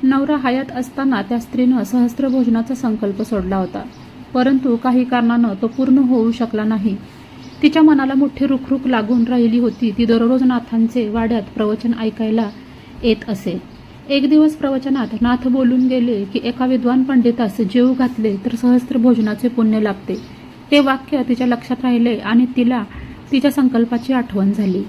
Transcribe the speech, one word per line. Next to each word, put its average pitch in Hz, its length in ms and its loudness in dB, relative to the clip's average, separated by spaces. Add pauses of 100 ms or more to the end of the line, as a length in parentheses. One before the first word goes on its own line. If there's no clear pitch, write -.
नवरा 277 340 2
हयात 262 340 -2
असताना 254 500 -2
त्या 233 180 -4
स्त्रीनं 247 440 0
सहस्त्रभोजनाचा 240 920 0
संकल्प 214 460 -4
सोडला 196 360 -4
होता, 185 260 -6 (500)
परंतु 254 420 2
काही 254 280 0
कारणानं 233 580 2
तो 226 60 -2
पूर्ण 262 300 2
होऊ 240 340 2
शकला 226 320 -4
नाही. 214 320 0 (680)
तिच्या 302 200 4
मनाला 277 320 6
मोठी 269 340 0
रुखरुख 262 400 -2
लागून 233 360 2
राहिली 240 360 2
होती. 226 380 0
ती 233 80 2
दररोज 233 380 2
नाथांचे 233 680 0
वाड्यात 226 340 -2 (120)
प्रवचन 220 440 -2
ऐकायला 220 500 -2 (540)
येत 220 260 0
असे. 185 320 -6 (480)
एक 277 200 2
दिवस 302 260 4
प्रवचनात 262 680 -2
नाथ 247 260 0
बोलून 254 400 2
गेले 240 380 0
की, 196 180 -4
"एका 240 220 -2
विद्वान 254 380 2
पंडितास 240 540 2
जेवू 247 360 2
घातले 240 420 -2
तर 233 200 -6
सहस्त्रभोजनाचे 247 920 2
पुण्य 220 320 2
लाभते." 196 340 -4 (580)
हे 285 80 6
वाक्य 269 480 0
तिच्या 247 200 0
लक्षात 240 360 -2
राहिले 240 320 2
आणि 233 300 2 (100)
तिला 247 280 0 (480)
तिच्या 277 200 2
संकल्पाची 247 640 0
आठवण 202 380 0
झाली. 202 380 -2